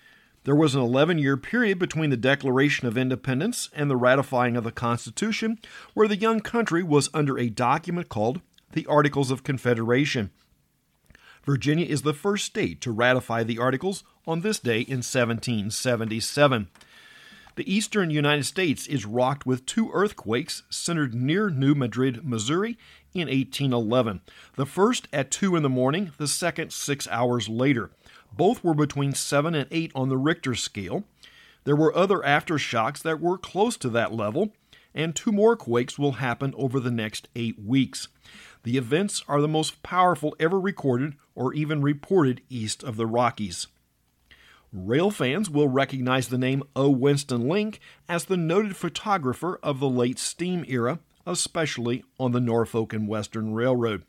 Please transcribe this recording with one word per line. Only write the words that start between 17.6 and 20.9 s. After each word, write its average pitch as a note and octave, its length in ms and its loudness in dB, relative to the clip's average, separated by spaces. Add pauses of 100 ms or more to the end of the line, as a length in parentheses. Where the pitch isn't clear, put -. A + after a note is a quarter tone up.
eastern G3+ 380 0
United D3 360 2
States F3+ 420 -2
is A#2+ 180 -2
rocked B2 400 0
with B2+ 220 -2
two - 260 -2
earthquakes D#3+ 800 -2
centered D3+ 420 -2